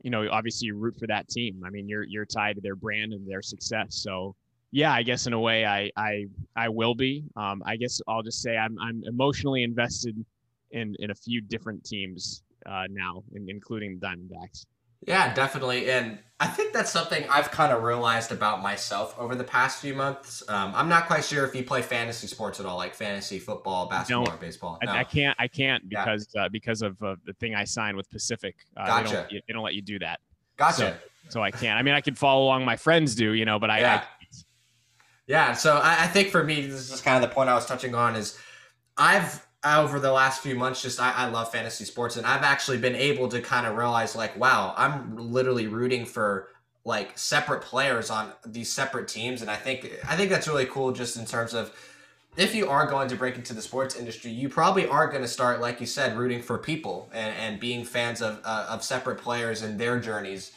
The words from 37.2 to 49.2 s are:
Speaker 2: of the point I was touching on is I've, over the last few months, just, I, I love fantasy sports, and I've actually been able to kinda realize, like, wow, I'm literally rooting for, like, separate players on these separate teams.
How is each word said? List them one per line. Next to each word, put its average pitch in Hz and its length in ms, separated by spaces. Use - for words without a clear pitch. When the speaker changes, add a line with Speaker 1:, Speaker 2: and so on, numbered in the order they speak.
Speaker 2:
of 120 60
the - 60
point 131 140
I 123 60
was 117 120
touching 131 280
on 117 220
is 104 220
I've, 170 500
over 147 360
the 135 120
last 131 300
few 135 120
months, 127 280
just, 123 180
I, 127 120
I 127 160
love 110 240
fantasy 113 320
sports, 120 320
and 113 100
I've 139 160
actually 139 360
been 123 180
able 127 320
to 120 140
kinda 120 300
realize, 117 440
like, 110 220
wow, 110 380
I'm 127 400
literally 120 500
rooting 117 400
for, 101 420
like, 107 340
separate 143 420
players 123 500
on 107 220
these 113 260
separate - 340
teams. 117 360